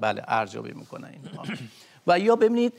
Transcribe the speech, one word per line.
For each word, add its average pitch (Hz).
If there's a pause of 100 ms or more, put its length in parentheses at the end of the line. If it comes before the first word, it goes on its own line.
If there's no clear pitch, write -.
بله، 107
ارزیابی 110
می‌کنن -
اینها. - (320)
<clears throat> -
و 175
یا 220
ببینید، 240